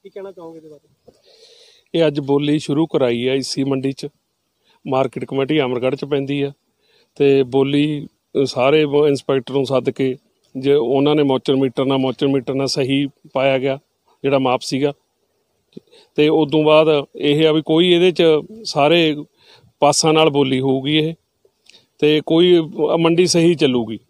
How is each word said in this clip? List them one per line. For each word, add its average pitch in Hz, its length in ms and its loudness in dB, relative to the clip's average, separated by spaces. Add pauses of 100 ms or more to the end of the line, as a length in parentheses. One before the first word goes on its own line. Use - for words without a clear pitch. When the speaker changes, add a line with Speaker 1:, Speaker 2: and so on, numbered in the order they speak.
Speaker 1:
ਕੀ 196 80 -20
ਕਹਿਣਾ 196 220 -16
ਚਾਹੋਗੇ 165 240 -18
ਇਹਦੇ 156 120 -20
ਬਾਰੇ? - 440 -20 (800)
Speaker 2:
ਇਹ 165 120 2
ਅੱਜ 151 140 -2
ਬੋਲੀ 147 380 0
ਸ਼ੁਰੂ 151 280 -2
ਕਰਾਈ 123 420 -2
ਹੈ 131 60 0
ਈ 139 60 -2
ਸੀ 135 240 -6
ਮੰਡੀ 135 280 -4
'ਚ, 147 160 -12 (800)
ਮਾਰਕੀਟ 131 360 -4
ਕਮੇਟੀ 135 360 -2
ਅਮਰਗੜ੍ਹ 127 360 -2
'ਚ 147 80 -10
ਪੈਂਦੀ 139 380 -4
ਆ 139 100 -6 (640)
ਤੇ 139 260 4
ਬੋਲੀ, 139 640 0
ਅ, - 380 -4
ਸਾਰੇ 139 420 2
ਬ-, 147 220 2
ਇੰਸਪੈਕਟਰ 135 460 -4
ਨੂੰ 135 120 0
ਸੱਦ 131 240 -2
ਕੇ 131 260 -4 (400)
ਜੇ 135 180 0
ਉਹਨਾਂ 143 400 2
ਨੇ 151 80 2
ਮੋਚਰ 135 340 0
ਮੀਟਰ 135 280 -2
ਨਾਲ, 135 140 0
ਮੋਚਰ 131 280 -2
ਮੀਟਰ 139 280 -2
ਨਾਲ 135 120 -2
ਸਹੀ 139 400 -2 (260)
ਪਾਇਆ 135 260 0
ਗਿਆ 135 200 -4 (440)
ਜਿਹੜਾ 139 160 0
ਮਾਪ 127 220 0
ਸੀਗਾ। 143 320 -4 (1200)
ਤੇ 151 120 2
ਉਦੋਂ 156 360 0
ਬਾਅਦ 156 420 4 (100)
ਇਹ 151 320 0
ਆ 151 40 2
ਵੀ 156 140 0
ਕੋਈ 165 220 2
ਇਹਦੇ 175 220 4
'ਚ 170 120 -2 (420)
ਸਾਰੇ 151 600 0 (560)
ਪਾਸਾਂ 147 320 2
ਨਾਲ 156 180 4
ਬੋਲੀ 135 300 0
ਹੋਊਗੀ 135 360 -2
ਇਹ 160 180 -2 (840)
ਤੇ 151 280 2
ਕੋਈ, 175 320 4
ਅ, 160 380 -2
ਮੰਡੀ 170 300 2
ਸਹੀ 170 280 2
ਚੱਲੂਗੀ 123 440 -2 (120)